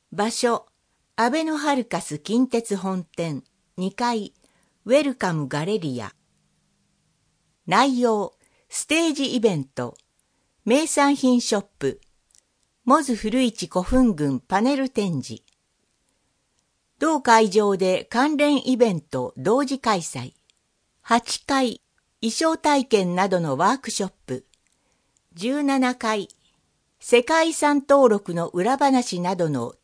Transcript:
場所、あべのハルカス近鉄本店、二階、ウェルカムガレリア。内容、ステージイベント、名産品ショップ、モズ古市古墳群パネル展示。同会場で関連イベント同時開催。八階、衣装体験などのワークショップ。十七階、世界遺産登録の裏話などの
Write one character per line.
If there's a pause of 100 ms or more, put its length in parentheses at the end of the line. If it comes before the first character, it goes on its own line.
(120)
場
所、 (500)
あ
べ
の
ハ
ル
カ
ス
近
鉄
本
店、 (340)
二
階、 (520)
ウ
ェ
ル
カ
ム
ガ
レ
リ
ア。 (1500)
内
容、 (380)
ス
テ
ー
ジ
イ
ベ
ン
ト、 (640)
名
産
品
シ
ョ
ッ (160)
プ、 (880)
モ
ズ
古
市
古
墳
群
パ
ネ
ル
展
示。 (1600)
同
会
場
で
関
連
イ
ベ
ン
ト
同
時
開
催。 (720)
八
階、 (400)
衣
装
体
験
な
ど
の
ワ
ー
ク
シ
ョ
ッ (120)
プ。 (880)
十
七
階、 (680)
世
界
遺
産
登
録
の
裏
話
な
ど
の